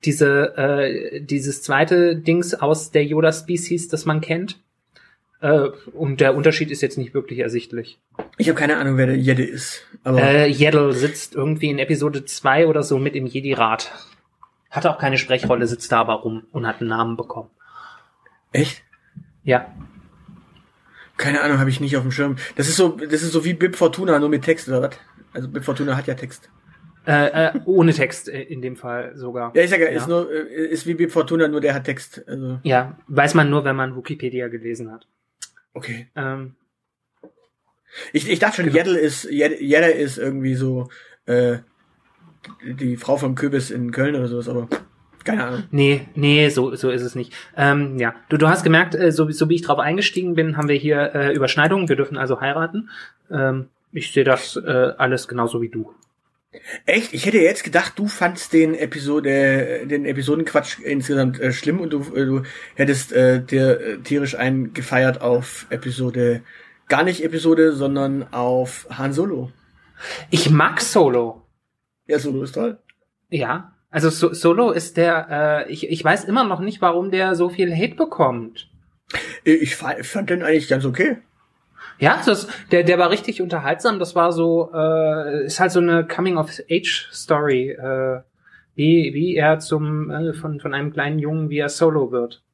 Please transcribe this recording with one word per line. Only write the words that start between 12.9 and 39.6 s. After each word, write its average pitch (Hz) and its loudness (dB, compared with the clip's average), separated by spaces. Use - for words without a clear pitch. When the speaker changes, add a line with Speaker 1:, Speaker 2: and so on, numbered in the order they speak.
Speaker 1:
mit 139 -2
im 135 -4
Jedi-Rat. 120 -2
Hat - -2
auch 151 2
keine 135 0
Sprechrolle, 123 0
sitzt 117 -4
da 117 4
aber 110 0
rum 113 -8
und 123 -6
hat 113 -6
einen 117 -4
Namen 113 -2
bekommen. - -12
Speaker 2:
Echt? - -2
Speaker 1:
Ja. - 0
Speaker 2:
Keine 143 0
Ahnung, 294 2
hab 135 2
ich 131 -2
nicht 139 -2
auf 127 0
dem 127 -2
Schirm. 139 -2
Das 143 0
ist 160 -2
so, 180 6
das 156 -2
ist 165 -4
so 156 0
wie 175 0
Bib 180 0
Fortuna, 170 2
nur 147 2
mit 139 0
Text, 160 0
oder 127 0
was? 135 -2
Also 131 -8
Bib 139 -8
Fortuna 139 -2
hat 135 -4
ja 135 -4
Text. - -14
Speaker 1:
Äh, 156 2
äh, - -2
ohne 170 6
Text, - -2
äh, 135 -10
in 131 -12
dem 127 -8
Fall 123 -10
sogar. 120 -8
Speaker 2:
Ja, 165 6
ich 175 2
sag 185 2
ja, 160 4
Speaker 1:
Ja. - -4
Speaker 2:
ist 135 -4
nur, 170 0
äh, 156 -6
ist 156 -4
wie 170 -2
Bib 160 0
Fortuna, 165 2
nur 151 -2
der 143 0
hat 139 -6
Text, - -10
also. 131 -8
Speaker 1:
Ja, 131 0
weiß 147 2
man 147 6
nur, 143 0
wenn 135 0
man 127 -4
Wikipedia 123 -8
gelesen 117 -10
hat. 113 -20
Speaker 2:
Okay. 120 -12
Speaker 1:
Ähm, 135 -10
Speaker 2:
Ich, 147 -2
ich 170 0
dachte 214 2
schon, 180 -2
Speaker 1:
genau. 143 2
Speaker 2:
Yaddle 175 2
ist, 147 0
Yed-, 147 0